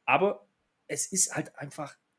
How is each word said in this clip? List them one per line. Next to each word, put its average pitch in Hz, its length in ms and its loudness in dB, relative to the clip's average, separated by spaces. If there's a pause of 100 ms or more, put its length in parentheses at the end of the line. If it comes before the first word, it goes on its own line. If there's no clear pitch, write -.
Aber 180 420 2 (400)
es - 240 -4
ist - 240 2
halt - 240 -4
einfach 147 380 -10 (220)